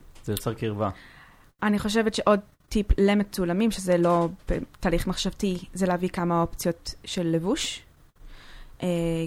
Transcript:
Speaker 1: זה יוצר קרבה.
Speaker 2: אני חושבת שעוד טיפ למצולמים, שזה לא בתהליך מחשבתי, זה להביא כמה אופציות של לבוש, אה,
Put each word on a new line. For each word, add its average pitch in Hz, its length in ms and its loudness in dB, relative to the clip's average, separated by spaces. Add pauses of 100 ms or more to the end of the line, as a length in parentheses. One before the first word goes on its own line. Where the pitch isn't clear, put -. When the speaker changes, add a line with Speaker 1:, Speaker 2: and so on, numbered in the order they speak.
(240)
Speaker 1:
זה - 80 -4
יוצר 110 220 -4
קרבה. 107 360 -2 (720)
Speaker 2:
אני 208 160 2
חושבת 214 360 0
שעוד 208 260 4 (280)
טיפ 208 180 0 (120)
למצולמים, 202 720 2
שזה 185 260 2
לא 170 320 4 (200)
בתהליך - 580 -2
מחשבתי, 185 520 -2 (160)
זה 185 120 0
להביא 180 220 0
כמה 175 320 0
אופציות - 540 -4 (100)
של 175 220 -4
לבוש, 165 560 -2 (1000)
אה, 180 60 -2 (380)